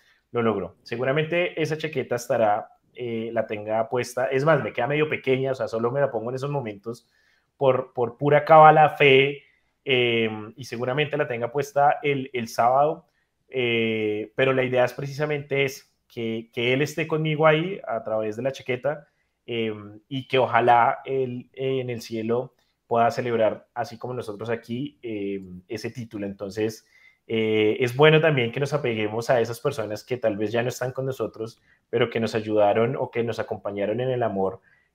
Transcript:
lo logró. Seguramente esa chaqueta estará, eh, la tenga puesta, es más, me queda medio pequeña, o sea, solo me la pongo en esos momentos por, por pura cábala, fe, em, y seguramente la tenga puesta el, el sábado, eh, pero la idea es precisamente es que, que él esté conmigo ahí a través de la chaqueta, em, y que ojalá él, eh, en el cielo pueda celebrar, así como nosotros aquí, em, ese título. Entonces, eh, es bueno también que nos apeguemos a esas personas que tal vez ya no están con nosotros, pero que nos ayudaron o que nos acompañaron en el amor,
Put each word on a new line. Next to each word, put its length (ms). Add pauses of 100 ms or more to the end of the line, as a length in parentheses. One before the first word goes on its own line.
(320)
lo 100
logró. 420
Seguramente 800
esa 160
chaqueta 380
estará, 540 (240)
eh, 400
la 120
tenga 440
puesta, 380
es 180
más, 180
me 100
queda 140
medio 220
pequeña, 420
o 40
sea, 120
solo 240
me 80
la 100
pongo 200
en 60
esos 140
momentos 600 (480)
por, 360
por 240
pura 280
cábala, 460
fe, 520 (400)
em, 720
y 80
seguramente 540
la 100
tenga 240
puesta 500
el, 320
el 140
sábado, 600 (420)
eh, 840
pero 180
la 100
idea 220
es 80
precisamente 720
es 280 (140)
que, 460
que 200
él 80
esté 260
conmigo 380
ahí 400
a 160
través 360
de 60
la 80
chaqueta, 560 (380)
em, 640
y 200
que 100
ojalá 680
él, 480
eh, 280
en 80
el 120
cielo 540 (320)
pueda 240
celebrar, 600
así 240
como 160
nosotros 360
aquí, 520
em, 680
ese 240
título. 340
Entonces, 600 (420)
eh, 520
es 160
bueno 240
también 320
que 80
nos 140
apeguemos 560
a 100
esas 220
personas 420
que 140
tal 180
vez 160
ya 120
no 40
están 240
con 140
nosotros, 560 (280)
pero 200
que 100
nos 160
ayudaron 600
o 120
que 140
nos 160
acompañaron 600
en 80
el 140
amor, 360 (360)